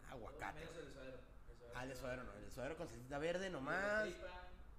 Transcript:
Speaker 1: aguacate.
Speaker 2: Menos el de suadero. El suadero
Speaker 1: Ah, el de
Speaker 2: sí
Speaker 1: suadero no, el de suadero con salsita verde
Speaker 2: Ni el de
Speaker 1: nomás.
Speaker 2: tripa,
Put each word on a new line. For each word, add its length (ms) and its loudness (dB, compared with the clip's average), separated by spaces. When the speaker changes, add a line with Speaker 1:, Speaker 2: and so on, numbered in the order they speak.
Speaker 1:
aguacate. 500 -4
Speaker 2:
Menos 180 -6
el 100 -6
de 60 -8
suadero. 240 -6
El 80 -10
suadero 180 -10
Speaker 1:
Ah, 80 2
el 60 0
de 60 -2
Speaker 2:
sí 60 -4
Speaker 1:
suadero 220 2
no, 100 -4
el 120 -6
de 60 -4
suadero 260 0
con 100 0
salsita 320 -2
verde 200 6
Speaker 2:
Ni 80 2
el 40 2
de 80 2
Speaker 1:
nomás. 440 6
Speaker 2:
tripa, 380 -2